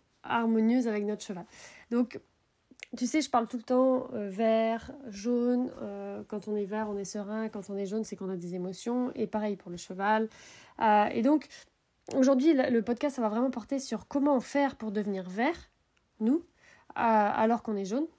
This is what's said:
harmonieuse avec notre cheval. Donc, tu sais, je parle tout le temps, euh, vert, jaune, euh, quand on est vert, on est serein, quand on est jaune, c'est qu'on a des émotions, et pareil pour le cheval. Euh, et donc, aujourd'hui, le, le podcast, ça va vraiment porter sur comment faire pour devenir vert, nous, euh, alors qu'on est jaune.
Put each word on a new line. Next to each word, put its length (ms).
harmonieuse 640
avec 180
notre 180
cheval. 220
Donc, 300
tu 100
sais, 140
je 80
parle 200
tout 80
le 80
temps, 500
euh, 160
vert, 600
jaune, 640
euh, 460
quand 180
on 100
est 80
vert, 240
on 80
est 80
serein, 440
quand 200
on 80
est 80
jaune, 200
c'est 100
qu'on 160
a 60
des 180
émotions, 600
et 120
pareil 300
pour 140
le 60
cheval. 520
Euh, 260
et 140
donc, 280
aujourd'hui, 400
le, 160
le 120
podcast, 340
ça 60
va 60
vraiment 220
porter 300
sur 260
comment 340
faire 360
pour 160
devenir 360
vert, 400
nous, 160
euh, 40
alors 680
qu'on 140
est 80
jaune. 220